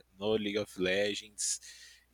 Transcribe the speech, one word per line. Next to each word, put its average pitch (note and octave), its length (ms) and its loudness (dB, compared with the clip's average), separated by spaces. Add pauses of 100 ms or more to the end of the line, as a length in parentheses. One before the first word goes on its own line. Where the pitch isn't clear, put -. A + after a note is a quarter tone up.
(180)
no G#2+ 180 2
League G#2 220 0
of G2+ 220 -4
Legends, G2+ 800 0 (540)